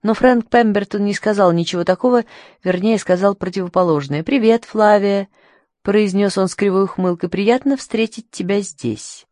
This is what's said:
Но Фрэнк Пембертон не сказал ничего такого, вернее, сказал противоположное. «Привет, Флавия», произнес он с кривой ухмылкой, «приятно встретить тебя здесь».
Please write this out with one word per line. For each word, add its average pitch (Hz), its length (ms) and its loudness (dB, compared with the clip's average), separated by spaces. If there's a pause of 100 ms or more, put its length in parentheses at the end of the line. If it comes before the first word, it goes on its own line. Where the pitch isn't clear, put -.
Но 220 120 0
Фрэнк 247 340 2
Пембертон 208 560 0
не 202 80 -2
сказал 196 400 2
ничего 170 320 -2
такого, 233 400 0 (400)
вернее, 185 340 0
сказал 190 360 0
противоположное. 175 880 -2
«Привет, 226 420 0
Флавия», 202 640 2 (540)
произнес 202 560 0
он 190 100 0
с - 60 -8
кривой 196 300 0
ухмылкой, 180 440 -4
«приятно 240 480 0
встретить 226 540 -6
тебя 202 300 -4
здесь». - 720 -10